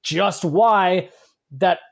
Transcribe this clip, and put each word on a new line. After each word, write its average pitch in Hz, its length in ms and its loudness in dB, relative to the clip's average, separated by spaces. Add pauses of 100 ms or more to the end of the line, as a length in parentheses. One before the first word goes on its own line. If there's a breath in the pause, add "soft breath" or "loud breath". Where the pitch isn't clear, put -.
just 185 440 -2
why 185 640 2 (480 soft breath)
that 175 220 0 (120)